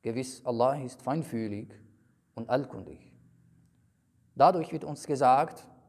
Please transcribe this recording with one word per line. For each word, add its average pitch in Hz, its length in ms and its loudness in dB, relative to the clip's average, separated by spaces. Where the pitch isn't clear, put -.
Gewiss, 120 440 -6
Allah 123 300 2
ist 131 260 -10
feinfühlig 113 720 -4
und - 140 -10
allkundig.“ - 640 -6
Dadurch 160 380 4
wird 156 140 -8
uns 147 200 -10
gesagt 139 640 2